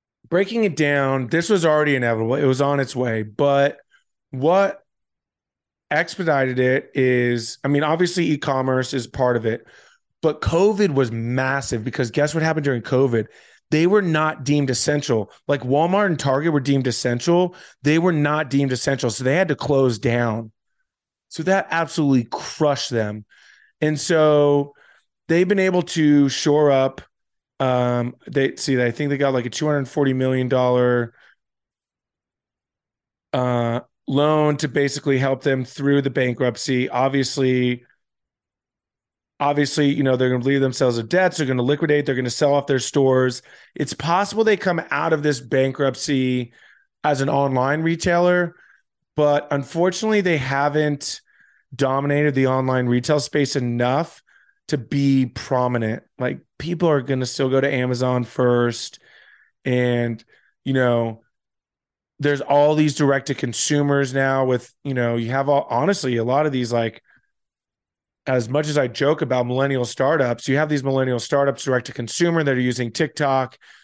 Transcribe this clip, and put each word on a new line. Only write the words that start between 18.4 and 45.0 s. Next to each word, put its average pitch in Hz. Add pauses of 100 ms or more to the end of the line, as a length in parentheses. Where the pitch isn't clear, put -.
deemed 135
essential. 127
So 123
they 135
had 180
to 147
close 131
down. 117 (760)
So -
that 190
absolutely 147
crushed -
them. 107 (560)
And 151
so 147 (540)
they've 170
been 196
able 185
to 147
shore 147
up. 135 (580)
Um, 123 (100)
they 135
see, 131
I 120
think 143
they 143
got, 139
like, 123
a 123
two -
hundred 143
forty 139
million 131
dollar, 123 (2250)
uh, 120 (260)
loan 151
to 147
basically 139
help 131
them 131
through 143
the 139
bankruptcy. 127
Obviously, 127 (1600)
obviously, 143
you 139
know, 131
they're 127
gonna 123
leave 139
themselves 127
in 113
debt. 180
They're 156
gonna 131
liquidate. 147
They're 131
gonna 123
sell 143
off 139
their 135
stores. 127 (340)
It's -
possible 196
they 214
come 170
out 156